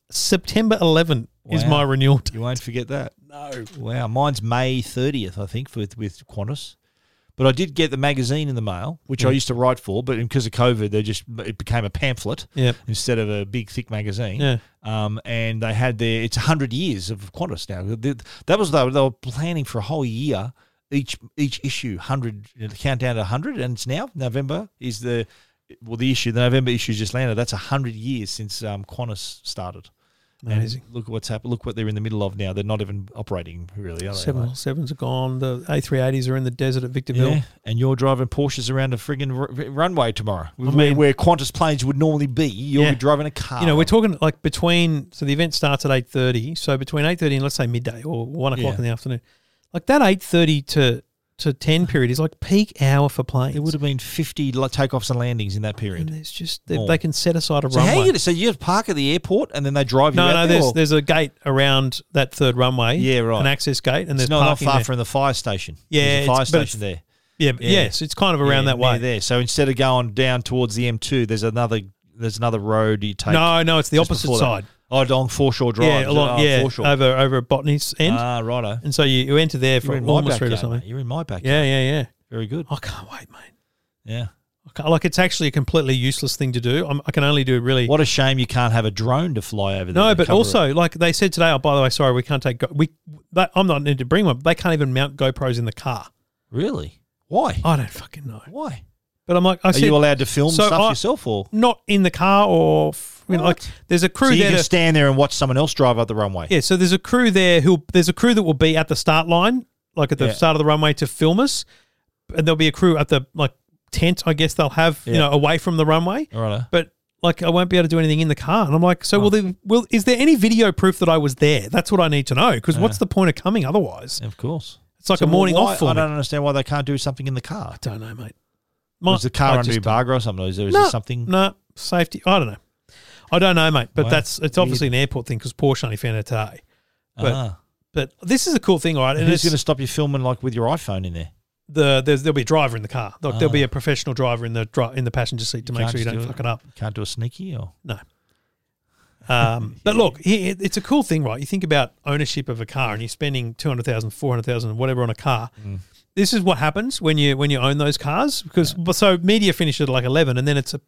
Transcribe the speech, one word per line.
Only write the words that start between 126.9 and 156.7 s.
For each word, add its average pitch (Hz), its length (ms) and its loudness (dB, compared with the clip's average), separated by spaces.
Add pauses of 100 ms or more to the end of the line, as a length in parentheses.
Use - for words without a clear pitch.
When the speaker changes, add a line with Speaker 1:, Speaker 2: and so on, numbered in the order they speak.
Speaker 2:
something 135 300 -6
in 135 80 -4
the 127 60 -4
car. - 320 -10
Speaker 1:
I - 80 -18
don't 104 200 -8
know, 113 140 -14
mate. 113 180 -14 (680)
Speaker 2:
Was 185 220 2
Speaker 1:
My, 127 40 0
Speaker 2:
the - 40 0
car 139 180 2
Speaker 1:
I 131 40 6
Speaker 2:
under 123 100 2
Speaker 1:
just 117 140 0
Speaker 2:
embargo 113 360 2
or 127 60 2
something? 98 260 -4
Is 92 120 -4
there, 101 100 -2
is 98 80 0
Speaker 1:
No, 415 80 6
Speaker 2:
there 370 80 4
something? 120 340 -6
Speaker 1:
no, 190 300 2 (200)
safety. - 500 -2
I 196 120 4
don't 143 120 0
know. 104 80 -14 (760)
I 175 80 4
don't 185 160 4
know, 160 160 4
mate. 127 240 0
But 147 100 2
Speaker 2:
Wow. 117 60 0
Speaker 1:
that's, - 280 0
it's 151 180 -2
Speaker 2:
Weird. - 60 4
Speaker 1:
obviously 139 240 0
an 123 60 0
airport 131 320 0
thing 117 140 -4
'cause 123 140 -10
Porsche 139 320 0
only 110 120 -4
found 113 200 -2
it 107 100 -6
today. 107 320 -6 (580)
But, 117 160 0
Speaker 2:
Ah. 117 240 -6 (360)
Speaker 1:
but 143 180 -4 (100)
this 208 240 0
is 349 80 0
a 247 60 2
cool 185 180 2
thing, 156 200 -2
all 131 60 2
right? 135 140 0
And - 80 0
Speaker 2:
Who's 170 100 4
Speaker 1:
it's - 80 -2
Speaker 2:
gonna 160 140 2
stop 139 220 -2
you 131 80 -4
filming, 143 340 -2
like, 127 220 -2
with 123 100 -4
your 113 140 0
iPhone 104 380 -4
in 87 80 -6
there? 82 160 -8 (380)
Speaker 1:
The, 143 380 2
there's, 139 160 2
there'll 151 140 0
be 143 60 0
a 117 40 -2
driver 147 300 0
in 107 80 -8
the 107 60 -10
car. 110 340 -8
Like, 120 160 -2
there'll 156 100 4
Speaker 2:
Ah. 139 40 0
Speaker 1:
be 143 100 4
a 127 40 0
professional 139 460 -4
driver 120 320 -2
in 113 80 -6
the 113 120 -2
dri-, 117 300 -2
in 131 100 -4
the 120 60 -2
passenger 117 340 -4
seat 113 200 -8
to 131 80 -8
Speaker 2:
You 117 60 -4
Speaker 1:
make 117 80 0
Speaker 2:
can't 117 60 -2
Speaker 1:
sure 123 60 -4
you 113 40 -2
Speaker 2:
just 113 100 -4
Speaker 1:
don't 113 100 -6
Speaker 2:
do 113 60 -8
it? - 40 -12
Speaker 1:
fuck - 80 -16
it 120 40 -4
up. 117 200 -4
Speaker 2:
You - 100 -20
can't 107 180 -8
do 107 80 -8
a 104 60 -6
sneaky, 139 480 -8
or? 101 160 -10 (120)
Speaker 1:
No. 123 140 -8 (1300)
Um, 117 500 0
Speaker 2:
<laughs> - 40 -20
Speaker 1:
but 208 120 0
Speaker 2:
Yeah. 233 60 4
Speaker 1:
look, 156 180 2
he, 190 300 0
it, 190 120 -6
it's 196 160 -4
a 202 40 -6
cool 285 220 2
thing, 156 200 -2
right? 117 160 -4
You 143 60 -10
think 190 180 -4
about 147 300 0 (120)
ownership 143 440 -4
of 113 120 -6
a 110 40 -6
car, 120 280 -4
and 107 80 -6
you're 117 80 -8
spending 131 460 -6
two - 140 -4
hundred 120 160 -4
thousand, 113 260 -4
four 135 220 -4
hundred 117 120 -2
thousand, 117 320 -4
whatever 127 260 -2
on 117 60 -2
a 113 60 -4
car. 113 340 -4 (160)
Speaker 2:
Mm. 98 140 -8 (360)
Speaker 1:
This 196 180 2
is 214 80 2
what 175 160 2
happens 175 440 -2